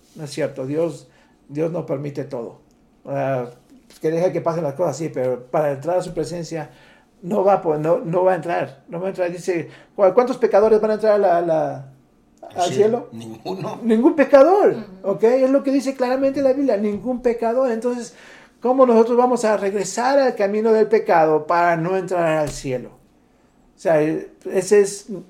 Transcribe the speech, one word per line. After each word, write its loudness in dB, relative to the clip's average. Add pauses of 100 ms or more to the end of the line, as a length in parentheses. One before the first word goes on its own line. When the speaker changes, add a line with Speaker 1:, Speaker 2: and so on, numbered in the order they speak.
(160)
Speaker 1:
No -14
es -12
cierto. -8
Dios, -6 (400)
Dios -6
no -8
permite -8
todo. -12 (440)
Ah, -6 (400)
pues -20
que -2
deje -2
que -4
pasen -4
las -4
cosas -2
así, -6
pero -4
para -2
entrar -4
a -4
su -10
presencia -8 (520)
no -2
va 4
a 0
po-, 0
no, 0
no -2
va 4
a 0
entrar, -6
no -10
va -6
a -4
entrar. -4
Dice, -6 (260)
"¿cu-, 4
cuántos 2
pecadores 4
van 0
a -2
entrar 2
a 2
la, 4
a 0
la, -2 (680)
al 0
Speaker 2:
Sí, -4
Speaker 1:
cielo?" 2
Speaker 2:
ninguno. -12
Speaker 1:
Ningún 4
pecador, 6 (320)
Speaker 3:
Ujú. -4
Speaker 1:
¿ok? -6
Es 4
lo 2
que -4
dice -2
claramente -2
la 4
Biblia, 0
ningún -4
pecador. 0
Entonces, -6 (460)
¿cómo 4
nosotros 4
vamos 2
a 2
regresar -2
al 2
camino 0
del 4
pecado 2
para 2
no -2
entrar -2
al -2
cielo? -8 (840)
O -20
sea, 2
ese 0
es -2 (240)